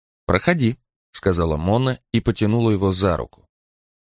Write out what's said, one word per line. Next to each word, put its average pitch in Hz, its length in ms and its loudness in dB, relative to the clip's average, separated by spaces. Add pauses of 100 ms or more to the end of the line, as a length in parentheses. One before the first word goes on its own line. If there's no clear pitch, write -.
(260)
«Проходи», 131 520 0 (360)
сказала 85 440 0
Мона 117 420 -2 (120)
и 117 80 2
потянула 110 520 0
его 98 200 0
за 90 240 0
руку. - 320 -10 (560)